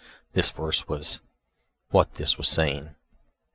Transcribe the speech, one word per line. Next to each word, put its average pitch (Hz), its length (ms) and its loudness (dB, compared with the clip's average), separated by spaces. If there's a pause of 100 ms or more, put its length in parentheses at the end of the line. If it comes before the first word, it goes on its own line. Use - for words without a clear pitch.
(320)
this - 160 0
verse - 400 -4
was, - 320 -2 (720)
what - 240 4
this - 240 0
was 80 100 0
saying. 76 420 0 (640)